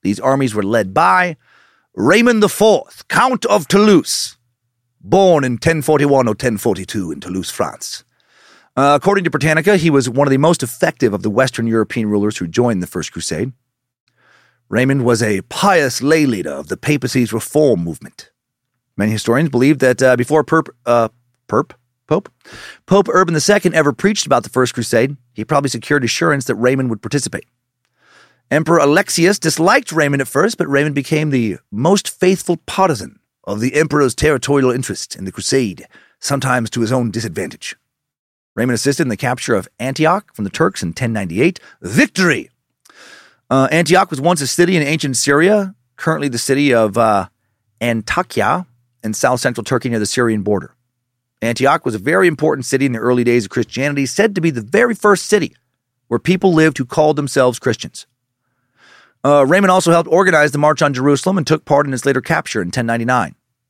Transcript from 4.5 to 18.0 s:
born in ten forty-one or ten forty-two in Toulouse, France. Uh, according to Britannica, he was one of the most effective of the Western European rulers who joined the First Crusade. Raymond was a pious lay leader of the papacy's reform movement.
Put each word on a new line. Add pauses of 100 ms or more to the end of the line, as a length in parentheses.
born
in
ten
forty-one
or
ten
forty-two
in
Toulouse,
France. (760)
Uh,
according
to
Britannica,
he
was
one
of
the
most
effective
of
the
Western
European
rulers
who
joined
the
First
Crusade. (1200)
Raymond
was
a
pious
lay
leader
of
the
papacy's
reform
movement. (680)